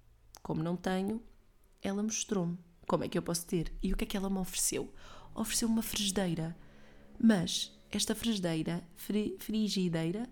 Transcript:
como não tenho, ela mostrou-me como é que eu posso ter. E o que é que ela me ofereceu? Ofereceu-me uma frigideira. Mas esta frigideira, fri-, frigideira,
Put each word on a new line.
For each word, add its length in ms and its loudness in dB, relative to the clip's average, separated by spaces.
como 200 -2
não 140 0
tenho, 440 0
ela 200 -2
mostrou-me 540 0
como 180 2
é 40 -4
que 100 -2
eu 40 2
posso 240 -2
ter. 260 0
E 100 2
o 40 2
que 80 -2
é 20 0
que 100 -4
ela 140 0
me 80 0
ofereceu? 540 -2
Ofereceu-me 400 2
uma 80 4
frigideira. 760 0
Mas 580 4
esta 240 2
frigideira, 680 0
fri-, 460 0
frigideira, 920 0